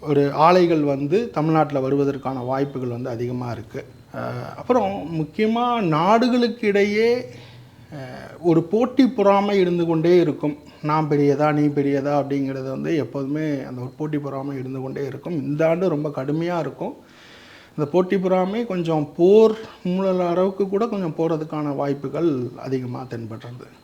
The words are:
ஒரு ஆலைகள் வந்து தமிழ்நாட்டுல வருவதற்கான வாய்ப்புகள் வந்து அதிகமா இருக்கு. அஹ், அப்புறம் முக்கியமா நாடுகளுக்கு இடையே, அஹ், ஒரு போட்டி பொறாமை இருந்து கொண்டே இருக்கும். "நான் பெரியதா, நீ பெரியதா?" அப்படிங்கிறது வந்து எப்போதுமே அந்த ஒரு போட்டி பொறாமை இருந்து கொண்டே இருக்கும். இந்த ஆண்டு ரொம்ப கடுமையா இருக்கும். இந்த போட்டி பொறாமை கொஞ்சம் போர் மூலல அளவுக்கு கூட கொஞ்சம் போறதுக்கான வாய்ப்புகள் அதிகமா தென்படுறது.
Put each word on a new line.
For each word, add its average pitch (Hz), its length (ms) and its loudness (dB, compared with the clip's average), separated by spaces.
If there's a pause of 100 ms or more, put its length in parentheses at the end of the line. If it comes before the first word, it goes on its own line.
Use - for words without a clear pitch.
ஒரு 143 320 2
ஆலைகள் 165 480 6
வந்து 143 500 -2
தமிழ்நாட்டுல 156 480 2
வருவதற்கான 135 640 -2
வாய்ப்புகள் 135 440 -4
வந்து 120 200 -8
அதிகமா 123 420 -6
இருக்கு. 110 340 -12 (300)
அஹ், 123 420 -10
அப்புறம் 190 640 -2
முக்கியமா 226 640 -2
நாடுகளுக்கு 220 840 2
இடையே, 208 580 2 (680)
அஹ், - 480 -14
ஒரு 165 220 4
போட்டி 247 440 2
பொறாமை 202 520 4
இருந்து 175 260 2
கொண்டே 165 340 6
இருக்கும். 147 380 0 (240)
"நான் 156 280 2
பெரியதா, 147 440 4
நீ 147 80 2
பெரியதா?" 143 640 0
அப்படிங்கிறது 135 460 -4
வந்து 147 280 -4
எப்போதுமே 139 680 -4
அந்த 127 180 -10
ஒரு 123 160 -10
போட்டி 151 200 -4
பொறாமை 139 400 -8
இருந்து 131 240 -8
கொண்டே 135 240 -8
இருக்கும். 135 280 -10
இந்த 147 340 -2
ஆண்டு 175 220 2
ரொம்ப 151 200 -2
கடுமையா 156 500 -4
இருக்கும். 165 360 -8 (840)
இந்த 147 140 -2
போட்டி 185 260 2
பொறாமை 185 480 0
கொஞ்சம் 165 520 -2
போர் 214 380 6 (280)
மூலல 185 440 0
அளவுக்கு 190 420 0
கூட 214 180 0
கொஞ்சம் 190 300 -4
போறதுக்கான 156 580 -2
வாய்ப்புகள் 143 720 -2 (100)
அதிகமா 127 520 -6
தென்படுறது. 117 580 -12 (160)